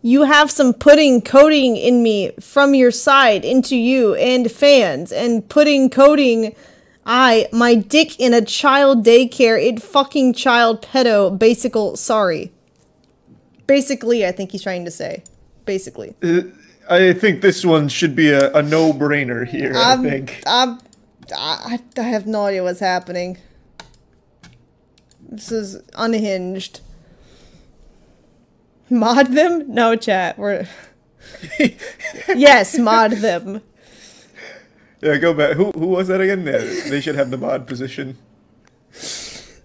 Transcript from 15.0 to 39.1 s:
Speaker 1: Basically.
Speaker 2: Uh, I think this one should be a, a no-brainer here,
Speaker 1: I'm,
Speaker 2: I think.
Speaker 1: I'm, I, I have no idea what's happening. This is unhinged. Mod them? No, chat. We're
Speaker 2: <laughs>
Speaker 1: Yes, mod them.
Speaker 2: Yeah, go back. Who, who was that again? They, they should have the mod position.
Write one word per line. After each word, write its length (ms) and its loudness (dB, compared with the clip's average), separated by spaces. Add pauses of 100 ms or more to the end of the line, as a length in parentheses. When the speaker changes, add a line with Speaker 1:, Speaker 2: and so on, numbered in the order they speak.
Speaker 1:
Basically. 580 -10
Speaker 2:
Uh, 200 0 (460)
I 260 4
think 280 -2
this 220 0
one 240 2
should 260 -4
be 160 2
a, 220 2
a 100 2
no-brainer 840 -2
here, 280 -6
Speaker 1:
I'm, 320 2
Speaker 2:
I 40 -2
think. 360 -10
Speaker 1:
I'm, 320 -2 (560)
I, 460 -10 (160)
I 60 -6
have 240 -6
no 200 -4
idea 160 -4
what's 180 -6
happening. 580 -6 (1900)
This 220 -16
is 320 -10 (140)
unhinged. 840 -6 (2000)
Mod 380 2
them? 460 0
No, 220 2
chat. 420 -4
We're 280 -6 (920)
Speaker 2:
<laughs> 760 -4
Speaker 1:
Yes, 440 4
mod 340 2
them. 480 -6 (1400)
Speaker 2:
Yeah, 160 0
go 160 0
back. 220 -2
Who, 160 -2
who 160 -6
was 200 -2
that 140 -2
again? 240 -4
They, 120 -2 (300)
they 140 -4
should 120 -6
have 160 -2
the 60 -8
mod 320 -8
position. 480 -12 (1500)